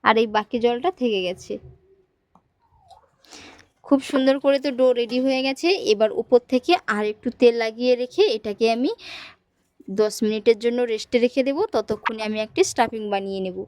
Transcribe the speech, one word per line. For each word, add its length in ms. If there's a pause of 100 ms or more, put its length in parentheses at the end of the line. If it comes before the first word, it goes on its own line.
আর 180
এই 140
বাকি 280
জলটা 260 (100)
থেকে 260
গেছে। 260 (2250)
খুব 120 (120)
সুন্দর 340
করে 200
তো 140
ডো 80 (120)
রেডি 280
হয়ে 200
গেছে। 220 (240)
এবার 180 (120)
উপর 180 (120)
থেকে 200 (240)
আর 160
একটু 160 (120)
তেল 220
লাগিয়ে 380
রেখে 220 (140)
এটাকে 280 (120)
আমি 140 (1080)
দশ 140 (100)
মিনিটের 400
জন্য 140 (140)
রেস্টে 320
রেখে 240
দেব। 100 (160)
ততক্ষণে 540
আমি 180
একটি 140 (100)
স্টাফিং 320 (120)
বানিয়ে 320
নেব। 220